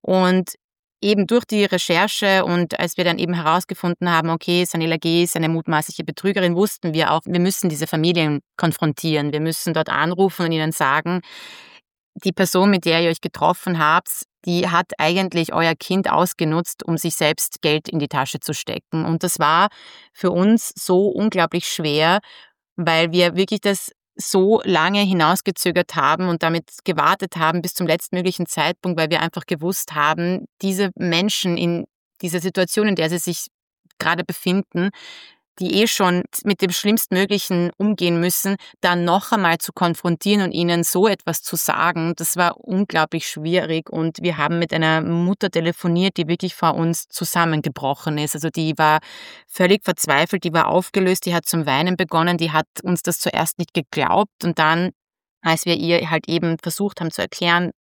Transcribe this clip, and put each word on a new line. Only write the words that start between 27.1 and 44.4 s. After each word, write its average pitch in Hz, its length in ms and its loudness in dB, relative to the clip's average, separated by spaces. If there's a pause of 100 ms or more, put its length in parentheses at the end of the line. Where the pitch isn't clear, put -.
haben 165 240 2
bis 175 120 -6
zum 175 140 -2
letztmöglichen 180 580 -2
Zeitpunkt, 165 540 -2
weil 160 100 0
wir 165 120 0
einfach 170 240 -6
gewusst 165 480 -4
haben, 160 520 0 (160)
diese 196 340 0
Menschen 175 640 0
in 170 280 -2 (360)
dieser 180 180 -4
Situation, 185 480 0
in 196 80 2
der 160 140 0
sie 175 100 0
sich - 280 -6 (520)
gerade 170 240 -2
befinden, 180 640 -2 (720)
die 190 220 0
eh 226 60 4
schon 180 360 2 (200)
mit 196 180 0
dem 185 100 0
Schlimmstmöglichen 190 1080 0
umgehen 175 420 0
müssen, 185 360 0 (240)
dann 175 260 2
noch 180 260 0
einmal 180 260 2
zu - 160 -8
konfrontieren 180 680 0
und 185 100 -2
ihnen 170 320 0
so 190 240 2
etwas 185 360 -2
zu - 120 -8
sagen, 165 600 0
das - 200 -4
war 175 220 0
unglaublich 165 720 -2
schwierig. 160 600 -2
Und 165 320 -4
wir 165 160 -2
haben 156 220 0